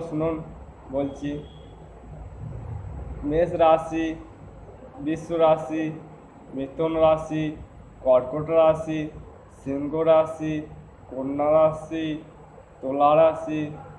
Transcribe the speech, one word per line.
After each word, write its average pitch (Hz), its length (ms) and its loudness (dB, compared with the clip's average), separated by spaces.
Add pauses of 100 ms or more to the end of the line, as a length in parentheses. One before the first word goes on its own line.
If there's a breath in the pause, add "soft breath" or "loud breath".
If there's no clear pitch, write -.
শুনুন, 160 260 -2 (600)
বলছি। 143 360 -6 (2000)
মেষ 165 200 2 (140)
রাশি, 160 440 2 (960)
বৃষ 156 220 -4 (180)
রাশি, 156 420 2 (680)
মিথুন 135 380 -4 (120)
রাশি, 156 400 2 (600)
কর্কট 131 420 2 (120)
রাশি, 156 420 2 (600)
সিংহ 139 320 -6 (180)
রাশি, 160 440 2 (540)
কন্যা 139 380 -4 (100)
রাশি, 160 500 0 (720)
তুলা 143 320 2 (100)
রাশি, 156 400 2 (380)